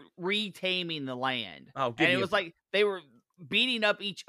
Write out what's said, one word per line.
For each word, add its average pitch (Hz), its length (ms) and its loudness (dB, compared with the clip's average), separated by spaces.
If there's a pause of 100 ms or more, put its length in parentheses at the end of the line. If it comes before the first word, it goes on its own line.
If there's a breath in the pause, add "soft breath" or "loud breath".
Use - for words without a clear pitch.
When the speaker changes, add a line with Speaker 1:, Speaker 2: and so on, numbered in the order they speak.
(160)
Speaker 1:
re-taming 180 880 -2
the 131 120 -4
land. 113 600 -4
Speaker 2:
Oh, 131 160 0
give 147 140 2
Speaker 1:
And 175 80 6
it - 20 4
Speaker 2:
me 190 40 2
a - 20 0
Speaker 1:
was 196 100 -2
like 185 240 0 (160)
they 208 140 4
were 190 160 -2 (440)
beating 220 380 2
up 208 180 2
each 202 280 -8